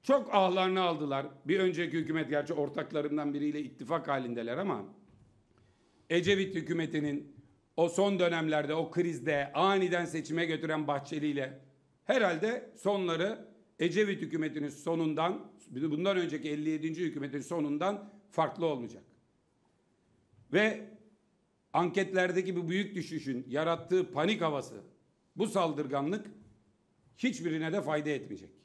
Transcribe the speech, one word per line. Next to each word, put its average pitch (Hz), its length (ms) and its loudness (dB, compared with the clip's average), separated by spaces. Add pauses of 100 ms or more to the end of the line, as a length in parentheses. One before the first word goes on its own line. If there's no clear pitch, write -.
Çok 254 320 2
ahlarını 185 480 4
aldılar. 147 440 0 (180)
Bir 190 160 2
önceki 170 380 0
hükümet, 156 320 -2
gerçi 147 220 0
ortaklarından 147 840 -2
biriyle 147 260 -2
ittifak 143 480 -4
halindeler 120 480 -2
ama 156 280 -2 (1300)
Ecevit 190 440 2
hükümetinin 151 800 -2 (420)
o 165 120 4
son 196 300 2
dönemlerde, 156 560 2
o 160 160 -2
krizde 147 640 0
aniden 175 520 4
seçime 165 400 -2
götüren 156 420 -2
Bahçeli'yle 143 760 -2 (440)
herhalde 220 720 2
sonları 190 720 0 (300)
Ecevit 185 440 2
hükümetinin 151 460 -2
sonundan, 165 840 -2 (180)
bundan 160 460 0
önceki 151 340 -2
elli 151 200 -2
yedinci 156 340 -2
hükümetin 143 360 -4
sonundan 165 720 -2 (180)
farklı 165 360 0
olmayacak. 120 360 -4 (1500)
Ve 214 280 4 (920)
anketlerdeki 180 840 2
bu 170 120 -2
büyük 202 260 -2
düşüşün 135 540 -4
yarattığı 165 640 0
panik 180 280 2
havası, 139 400 -2 (560)
bu 220 100 0
saldırganlık 151 800 0 (920)
hiçbirine 160 540 -2
de 190 100 0
fayda 151 280 0
etmeyecek. 117 400 -6 (140)